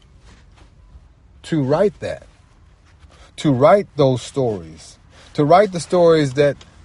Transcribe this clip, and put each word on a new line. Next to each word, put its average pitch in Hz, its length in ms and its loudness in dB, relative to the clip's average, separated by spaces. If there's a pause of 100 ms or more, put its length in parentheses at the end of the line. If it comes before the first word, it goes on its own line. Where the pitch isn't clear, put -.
(1400)
to 156 200 -4
write 160 380 -2
that, 85 260 -12 (1120)
to 156 140 -2
write 151 440 2
those 135 260 0
stories, 95 800 -10 (340)
to 151 100 -2
write 185 280 2
the 175 80 -10
stories 160 540 2
that 143 240 0 (280)